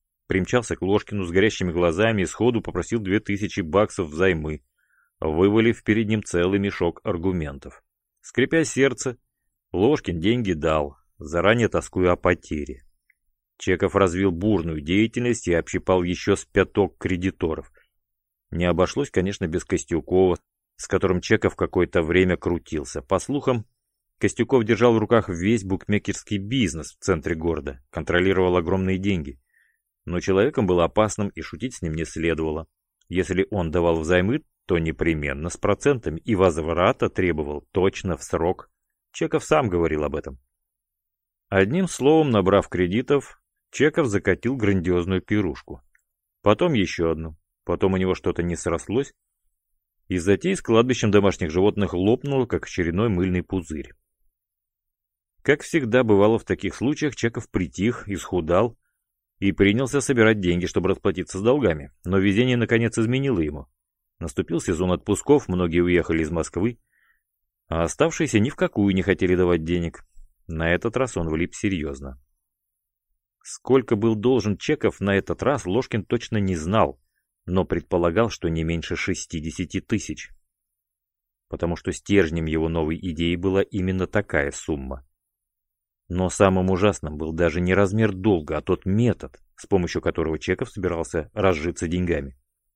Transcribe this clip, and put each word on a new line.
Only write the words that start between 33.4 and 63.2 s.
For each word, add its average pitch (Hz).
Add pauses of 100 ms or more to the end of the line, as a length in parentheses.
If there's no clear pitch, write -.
он 87
давал 85
взаймы, 90 (240)
то 90
непременно 80
с -
процентами, 101
и 110
возврата 87
требовал 76
точно 92
в -
срок. 87 (420)
Чеков 160
сам 147
говорил 80
об 71
этом. 71 (1080)
Одним 113
словом, 147
набрав 95
кредитов, 101 (300)
Чеков 151
закатил 101
грандиозную 92
пирушку. 85 (600)
Потом 151
ещё 85
одну. 80 (280)
Потом 92
у 95
него 92
что-то 87
не 87
срослось, 98 (960)
и 92
затея 92
с -
кладбищем 117
домашних 98
животных 92
лопнула, 123
как -
очередной 90
мыльный 90
пузырь. 80 (1500)
Как 147
всегда 127
бывало 107
в -
таких 92
случаях, 135
Чеков -
притих, 98
исхудал 90 (640)
и 98
принялся 117
собирать 113
деньги, 87
чтобы 92
расплатиться 92
с -
долгами. 101 (120)
Но 95
везение, 107
наконец, 117
изменило 123